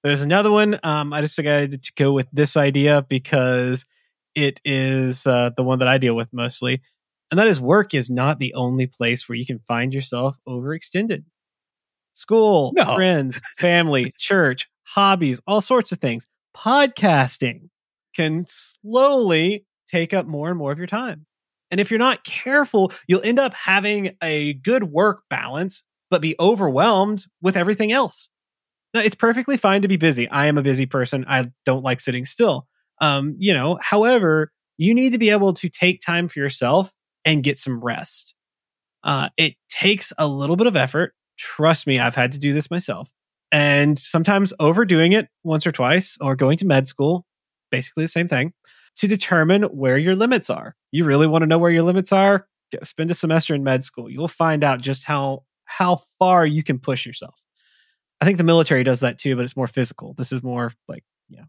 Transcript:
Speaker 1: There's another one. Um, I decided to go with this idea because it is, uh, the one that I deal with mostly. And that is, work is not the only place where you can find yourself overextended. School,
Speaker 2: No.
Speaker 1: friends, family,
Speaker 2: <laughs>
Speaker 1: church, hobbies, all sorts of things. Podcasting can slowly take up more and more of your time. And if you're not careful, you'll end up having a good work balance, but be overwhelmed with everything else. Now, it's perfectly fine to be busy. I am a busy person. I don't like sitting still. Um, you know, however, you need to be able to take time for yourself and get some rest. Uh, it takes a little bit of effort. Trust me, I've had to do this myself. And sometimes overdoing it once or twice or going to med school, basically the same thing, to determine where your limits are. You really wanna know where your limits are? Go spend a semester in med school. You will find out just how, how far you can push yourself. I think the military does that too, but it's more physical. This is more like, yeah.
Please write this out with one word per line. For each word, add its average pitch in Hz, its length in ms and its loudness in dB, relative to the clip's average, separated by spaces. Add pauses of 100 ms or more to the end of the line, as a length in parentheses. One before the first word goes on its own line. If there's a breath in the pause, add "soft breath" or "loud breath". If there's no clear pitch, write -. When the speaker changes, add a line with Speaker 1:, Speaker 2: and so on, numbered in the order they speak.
Speaker 1:
There's 143 180 0
another 196 300 2
one. 208 320 2
Um, 151 300 -2
I 151 80 -2
decided 147 600 -2
to - 120 -12
go 139 160 2
with 135 220 0
this 147 240 2
idea 139 500 2
because 127 760 -2 (500)
it 143 300 -2
is, 131 600 -2
uh, 120 300 2
the 131 80 -2
one 127 160 0
that 127 80 2
I 135 100 4
deal 123 180 0
with 117 180 -6
mostly. 123 480 -4 (500)
And 175 80 2
that 226 80 6
is, 160 140 2
work 190 320 2
is 127 160 -2
not 131 300 -2
the 127 140 -4
only 127 340 -2
place 120 420 -4
where 120 80 -8
you 123 80 -8
can 117 220 -10
find 123 260 -4
yourself 131 440 -6 (100)
overextended. 151 760 -6 (920)
School, 208 600 2
Speaker 2:
No. 247 200 2
Speaker 1:
friends, 165 460 0 (160)
family, 160 580 2
Speaker 2:
<laughs> - 40 -20
Speaker 1:
church, 156 500 0 (140)
hobbies, 180 640 0
all 208 140 0
sorts 247 300 0
of 185 80 -8
things. 117 280 -6 (280)
Podcasting 175 1120 0 (460)
can 160 300 -4
slowly 208 1200 0 (220)
take 170 260 -2
up 185 120 -2
more 156 240 -8
and 180 80 -4
more 143 140 -4
of 151 60 -6
your 175 100 -10
time. 208 380 -8 (460)
And 185 100 -2
if 196 100 -2
you're 226 80 0
not 247 240 2
careful, 247 680 0 (160 loud breath)
you'll 185 160 2
end 240 160 2
up 262 140 0
having 202 720 -2
a 151 300 -2
good 208 320 0
work 190 440 0
balance, 135 540 -6 (280)
but 170 100 2
be 160 180 -2
overwhelmed 196 880 2 (160)
with 190 160 0
everything 208 340 0
else. - 380 -2 (640)
Now, 226 80 0
it's 214 140 2
perfectly 240 420 0
fine 196 240 2
to 196 80 0
be 190 80 2
busy. 143 320 0
I 143 160 0
am 147 120 2
a 139 60 0
busy 135 220 0
person. 131 420 -4
I 127 240 -2 (140)
don't 131 180 0
like 127 160 -2
sitting 123 240 -4
still. 143 440 0 (340)
Um, 143 380 0
you 196 140 2
know, 147 280 0
however, 202 720 2 (240)
you 190 160 2
need 254 180 2
to 247 60 -2
be 214 140 2
able 196 240 2
to - 120 -8
take 180 320 0
time 170 300 -4
for - 100 -10
yourself 139 540 0 (320)
and 156 180 2
get 139 140 0
some 120 260 -6
rest. - 500 -8 (680)
Uh, 139 320 -2
it 156 200 0 (120)
takes - 500 0
a 151 100 0
little 143 280 -2
bit 226 120 2
of 190 100 2
effort. 139 360 -2 (240)
Trust - 500 0
me, 131 120 2
I've 120 160 0
had 123 180 0
to 143 60 -12
do 143 140 0
this 151 180 -4
myself. 113 400 -8 (400)
And 147 480 2
sometimes 196 600 0
overdoing 170 540 4
it 214 140 2 (160)
once 160 240 -2
or 160 40 -2
twice 139 500 0
or 135 140 -2
going 139 220 2
to 196 80 -4
med 135 220 2
school, 160 380 -2 (460)
basically 156 320 -4
the 165 60 -2
same 170 180 -2
thing, 170 260 -2 (440 soft breath)
to 214 100 0
determine 190 560 2
where 135 340 0
your 175 180 2
limits 226 340 0
are. - 260 -8 (160)
You 165 120 0
really 147 240 4
wanna 160 200 2
know 165 100 4
where 170 140 4
your 165 120 2
limits 185 300 0
are? 196 340 4 (240)
Go - 120 -12
spend 160 280 -6
a - 20 0
semester 160 420 0
in 139 80 -4
med 131 200 0
school. - 260 -12
You 135 100 -12
will 165 100 -6
find 156 340 0
out 131 180 0
just 135 220 -6
how, 139 400 -4 (220)
how 180 320 0 (220)
far 180 260 4
you 151 180 -2
can 131 160 -4
push 131 260 -6
yourself. - 380 -16 (800 soft breath)
I 151 40 2
think 190 120 4
the 170 60 0
military 160 400 4
does 123 180 0
that 123 180 -2
too, 135 160 -2
but 123 80 -4
it's 127 140 -8
more 127 100 -4
physical. 143 460 -6
This 139 180 -8
is 127 100 -6
more 120 300 -6 (160)
like, - 160 -16 (260)
yeah. - 200 -20